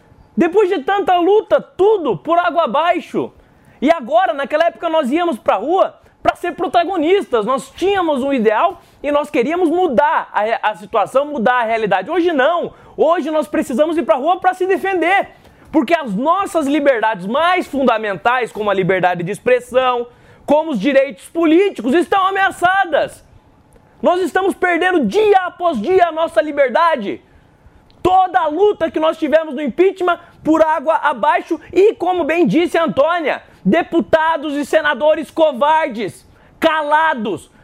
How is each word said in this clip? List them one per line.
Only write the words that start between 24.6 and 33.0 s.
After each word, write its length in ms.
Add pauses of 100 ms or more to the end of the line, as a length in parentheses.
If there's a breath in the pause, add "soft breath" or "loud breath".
dia 380
após 360
dia 280
a 40
nossa 300
liberdade. 800 (800 soft breath)
Toda 380
a 80
luta 420
que 100
nós 160
tivemos 380
no 80
impeachment 560 (240 loud breath)
por 200
água 340
abaixo 640 (120)
e, 220
como 300
bem 220
disse 320
a 60
Antônia, 580 (220 soft breath)